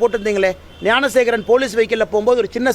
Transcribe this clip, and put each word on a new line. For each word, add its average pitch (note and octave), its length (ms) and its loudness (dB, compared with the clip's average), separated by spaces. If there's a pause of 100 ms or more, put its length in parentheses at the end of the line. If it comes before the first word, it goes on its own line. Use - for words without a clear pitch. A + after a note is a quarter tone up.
போட்டிருந்தீங்களே, G#3 500 0 (360)
ஞானசேகரன் A#3+ 600 0
போலீஸ் A#3+ 280 2
வெஹிக்கிள்ல A3+ 360 0
போகும்போது A#3 300 2
ஒரு G3 140 -4
சின்ன B3 180 0